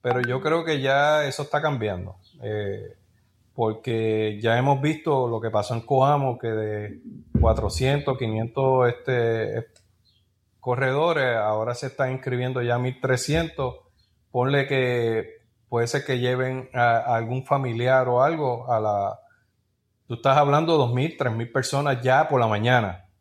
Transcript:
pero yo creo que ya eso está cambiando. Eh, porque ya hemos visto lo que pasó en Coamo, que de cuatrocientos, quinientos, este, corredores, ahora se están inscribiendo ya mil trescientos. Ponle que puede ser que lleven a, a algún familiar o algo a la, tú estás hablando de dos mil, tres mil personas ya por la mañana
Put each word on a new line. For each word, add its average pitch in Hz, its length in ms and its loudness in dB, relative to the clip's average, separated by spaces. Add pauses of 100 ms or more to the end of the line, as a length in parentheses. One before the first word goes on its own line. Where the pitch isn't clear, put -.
pero 123 200 0
yo 123 200 -2
creo 165 240 0
que 151 160 -2
ya 143 440 2
eso 139 180 -6
está 147 180 -2
cambiando. 104 560 -4 (260)
Eh, 104 540 -8 (560)
porque 110 880 -2
ya 113 160 2
hemos 135 240 2
visto 147 480 0
lo 117 100 -4
que 113 100 -4
pasó 107 260 -2
en 113 60 -4
Coamo, 135 560 2
que 120 120 -8
de 107 520 -6 (380)
cuatrocientos, 127 800 2
quinientos, 123 720 2
este, 113 800 -2 (920)
corredores, 135 760 0
ahora 110 380 -2
se - 120 -10
están 131 240 -4
inscribiendo 127 500 -4
ya 120 160 0
mil 127 220 -4
trescientos. 139 760 -2 (560)
Ponle 139 360 2
que 123 680 0 (320)
puede 120 180 0
ser 139 180 -2
que 127 140 -2
lleven 127 540 -2
a, 120 240 4
a 117 180 0
algún 117 300 -4
familiar 127 640 2
o 123 120 4
algo 127 500 0
a 113 80 2
la, 101 400 -2 (880)
tú 117 80 -6
estás 135 220 2
hablando 151 360 4
de 156 60 4
dos 120 140 2
mil, 139 240 -2
tres 123 160 -2
mil 117 180 -6
personas 135 500 -2
ya 135 260 4
por 139 120 2
la 117 80 4
mañana 107 600 0 (120)